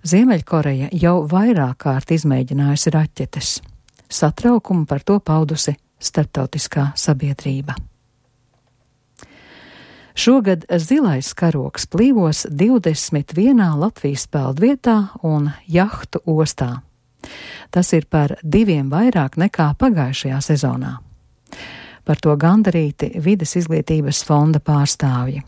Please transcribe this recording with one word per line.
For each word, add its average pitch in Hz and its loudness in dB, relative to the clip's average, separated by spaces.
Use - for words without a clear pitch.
Ziemeļkoreja 156 2
jau 175 2
vairāk 170 0
kārt 135 -2
izmēģinājusi 143 0
raķetes. 151 -2
Satraukumu 180 0
par 139 -4
to 202 2
paudusi 156 0
starptautiskā 143 -4
sabiedrība. 139 -4
Šogad 196 2
zilais 170 0
karogs 156 -2
plīvos 196 2
divdesmit 160 0
vienā 202 4
Latvijas 147 -4
peldvietā 208 0
un 151 0
jahtu 180 -2
ostā. 151 -2
Tas - 0
ir 160 2
par 147 0
diviem 160 2
vairāk 170 0
nekā 160 0
pagājušajā 139 0
sezonā. 131 -2
Par 151 -2
to 151 4
gandarīti 165 2
Vides 175 0
izglītības 156 -2
fonda 151 2
pārstāvji. 143 0